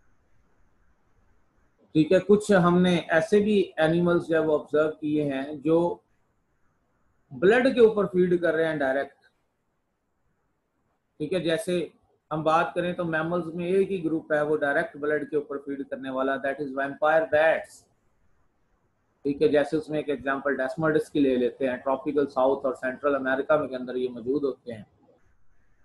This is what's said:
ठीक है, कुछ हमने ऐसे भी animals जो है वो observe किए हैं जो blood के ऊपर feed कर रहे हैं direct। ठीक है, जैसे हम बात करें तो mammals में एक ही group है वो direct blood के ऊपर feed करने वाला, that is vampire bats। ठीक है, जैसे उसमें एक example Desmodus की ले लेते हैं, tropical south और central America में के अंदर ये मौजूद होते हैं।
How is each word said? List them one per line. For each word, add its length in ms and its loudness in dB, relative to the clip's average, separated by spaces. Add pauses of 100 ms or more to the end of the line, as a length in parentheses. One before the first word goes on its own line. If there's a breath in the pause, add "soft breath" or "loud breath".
(1900)
ठीक 160 2
है, 80 6
कुछ 340 4
हमने 420 4 (160)
ऐसे 300 2
भी 200 2 (180)
animals 440 2
जो 120 -2
है 60 2
वो 160 2
observe 340 0
किए 320 -4
हैं 380 -6
जो 420 0 (1300)
blood 420 4
के 80 4
ऊपर 260 4
feed 340 2
कर 120 2
रहे 140 0
हैं 120 -2
direct। 380 -2 (2000)
ठीक 140 -6
है, 80 0
जैसे 500 -2 (400)
हम 120 -4
बात 320 2
करें 200 -2
तो 100 -6
mammals 500 -4
में 120 -6
एक 220 2
ही 100 -4
group 340 -4
है 120 2
वो 120 0
direct 400 -2
blood 320 -4
के 80 -2
ऊपर 200 -6
feed 260 -10
करने 280 -12
वाला, 260 -2
that 240 -6
is 120 -8
vampire 600 0
bats। 500 2 (1400)
ठीक 160 -2
है, 80 4
जैसे 280 2
उसमें 220 -6
एक 100 -6
example 480 -4
Desmodus 520 -2
की 100 -2
ले 160 2
लेते 320 -2
हैं, 140 -4
tropical 460 -2
south 380 0
और 100 -4
central 400 -4
America 420 0
में 120 -2
के 60 -10
अंदर 220 -8
ये 120 -2
मौजूद 340 -4
होते 300 -6
हैं। 120 -16 (1000)